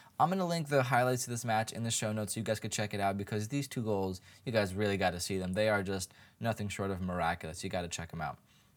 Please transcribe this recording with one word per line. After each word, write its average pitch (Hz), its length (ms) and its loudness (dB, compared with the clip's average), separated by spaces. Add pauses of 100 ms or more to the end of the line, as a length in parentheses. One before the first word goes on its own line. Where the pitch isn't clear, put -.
(200)
I'm 151 100 6
gonna 190 160 0
link 165 220 0
the 139 160 6
highlights 127 420 4
of 120 60 -8
this 120 140 -4
match 113 260 2
in 113 120 -4
the 113 80 0
show 110 200 0
notes 107 220 -2
so 117 80 -4
you - 20 -2
guys 107 160 0
could 110 120 -6
check 104 220 -2
it 101 60 -2
out, 98 180 2
because 107 300 -2
these 139 200 -2
two - 140 -6
goals, 98 400 0 (240)
you 135 60 -4
guys 101 240 2
really 101 220 2
gotta 90 220 2
see 95 180 -2
them. 92 160 -2
They 107 160 4
are 101 120 4
just 95 320 -4 (260)
nothing 107 280 -2
short 98 240 -2
of 90 100 -2
miraculous. 87 600 -2
You 95 60 -4
gotta 87 180 -2
check 82 260 -8
'em 82 80 -6
out. 71 160 -6 (400)